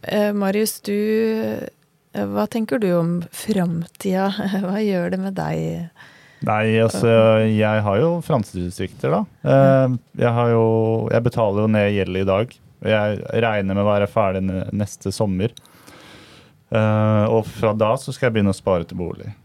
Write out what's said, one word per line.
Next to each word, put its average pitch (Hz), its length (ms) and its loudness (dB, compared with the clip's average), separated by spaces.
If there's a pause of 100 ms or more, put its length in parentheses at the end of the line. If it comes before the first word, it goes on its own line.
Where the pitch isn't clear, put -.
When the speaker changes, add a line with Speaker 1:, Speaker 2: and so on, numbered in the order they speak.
Speaker 1:
eh, 208 300 0
Marius, 208 480 -2
du, 202 120 -6 (1200)
eh, 202 140 -4
hva 208 200 -2
tenker 226 320 -4
du 202 140 0
om 175 300 0 (100)
framtida? 185 960 -2 (180)
<laughs> 190 200 -4
Hva 196 180 -2
gjør 180 260 -2
det 190 100 -4
med 190 140 -6
deg? 160 540 -6 (540)
Speaker 2:
Nei, 110 360 0
altså, 113 300 2 (400)
jeg 107 340 2
har 101 160 2
jo 165 220 0
framtidsutsikter 101 880 -4
da. 196 140 0 (180)
Eh, 135 540 4 (240)
jeg 117 120 2
har 120 200 0
jo, 113 580 2
jeg 113 140 2
betaler 107 400 0
jo 110 80 2
ned 104 220 2
gjeld 92 260 -2
i 98 80 0
dag. 101 260 0 (320)
Jeg 104 360 0 (200)
regner 104 320 0
med 101 80 0
å 104 60 2
være 101 180 2
ferdig 95 380 0
ne-, 95 220 -4 (100)
neste 101 340 -6
sommer. 98 400 -2 (1200)
Eh, 107 600 2
og 113 160 2
fra 110 320 -2
da 110 220 2
så - 140 -10
skal 131 140 0
jeg 113 80 0
begynne 101 180 2
å - 40 -12
spare 87 300 0
til 92 120 -10
bolig. 87 320 -10 (120)